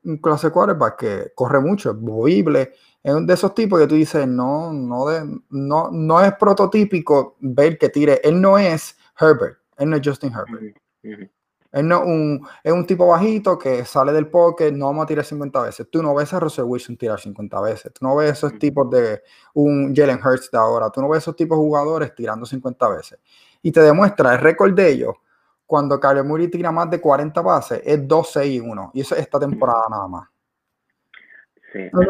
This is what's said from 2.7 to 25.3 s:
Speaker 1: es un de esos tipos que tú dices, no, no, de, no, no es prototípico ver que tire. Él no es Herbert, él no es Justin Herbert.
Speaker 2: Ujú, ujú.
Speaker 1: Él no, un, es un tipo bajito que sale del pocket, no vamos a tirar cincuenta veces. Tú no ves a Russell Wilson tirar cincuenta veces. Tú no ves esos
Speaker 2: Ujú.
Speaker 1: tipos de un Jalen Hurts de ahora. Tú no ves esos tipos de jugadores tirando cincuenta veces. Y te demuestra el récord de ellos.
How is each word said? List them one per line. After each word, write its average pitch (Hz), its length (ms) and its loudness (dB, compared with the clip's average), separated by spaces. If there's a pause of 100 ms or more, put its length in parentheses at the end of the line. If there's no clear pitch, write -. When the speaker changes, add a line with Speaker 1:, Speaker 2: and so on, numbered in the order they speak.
Speaker 1:
es - 120 -2
un 165 120 -2
de 180 80 4
esos 190 200 -2
tipos 196 240 0
que 147 80 6
tú 151 80 0
dices, 151 320 0
no, 139 460 -4
no, 127 340 -6
de, 156 320 -6 (120)
no, 139 400 -2
no 165 320 2
es 196 120 4
prototípico 196 1040 0
ver 143 380 0
que 147 100 2
tire. 147 340 2
Él 165 180 2
no 196 180 6
es 165 400 -2 (200)
Herbert, 139 400 2 (200)
él 143 100 -2
no 156 80 -2
es 139 80 -2
Justin 139 300 -4
Herbert. 110 420 -12 (260)
Speaker 2:
Ujú, 107 120 -16
ujú. 101 160 -18 (420)
Speaker 1:
Él 147 160 -2
no, 175 160 2
un, 156 420 -2 (160)
es 156 100 0
un 175 120 0
tipo 175 220 2
bajito 196 520 2
que 123 280 -4
sale 139 260 0
del 151 140 0
pocket, 170 460 2
no 139 140 -4
vamos 151 180 -2
a - 20 -6
tirar 147 180 -4
cincuenta 143 380 -6
veces. 113 260 -10
Tú 165 140 -2
no 147 120 0
ves 147 200 -2
a 180 60 -2
Russell 147 260 -4
Wilson 123 320 -8
tirar 107 200 -4
cincuenta 104 440 -12
veces. 110 320 -6
Tú - 100 -10
no 135 120 0
ves 151 160 2
esos 143 180 -4
Speaker 2:
Ujú. 110 80 -20
Speaker 1:
tipos 143 320 -2
de 117 320 0 (320)
un 143 400 2
Jalen 135 280 4
Hurts 120 280 0
de 120 80 0
ahora. 113 320 2
Tú 131 100 -8
no 139 80 -2
ves 156 140 0
esos 160 140 -10
tipos 165 200 0
de 156 80 2
jugadores 151 500 -2
tirando 113 300 -8
cincuenta 127 460 -4
veces. - 280 -10 (440)
Y 160 100 -2
te 160 80 6
demuestra 156 540 6
el 127 60 0
récord 170 340 4
de 185 160 6
ellos. 120 240 -2 (500)